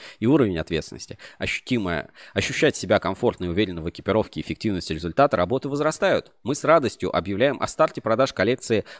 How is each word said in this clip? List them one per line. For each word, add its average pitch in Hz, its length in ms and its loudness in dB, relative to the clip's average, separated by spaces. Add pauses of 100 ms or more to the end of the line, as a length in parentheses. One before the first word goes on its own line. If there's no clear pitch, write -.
(200)
и 107 60 0
уровень 120 320 4
ответственности. - 640 -6 (180)
Ощутимое, 92 720 -2 (240)
ощущать 131 440 0
себя 101 220 2
комфортно 95 460 -2
и 87 40 -2
уверенно 90 320 -2
в 82 80 -6
экипировке 98 500 -2
и 78 40 -4
эффективность - 460 -4
результата 85 460 0
работы 90 320 0
возрастают. 151 640 0 (120)
Мы 139 120 -2
с - 80 -8
радостью 143 520 2
объявляем 101 460 0
о 110 60 0
старте - 340 0
продаж 113 320 2
коллекции 107 520 0 (140)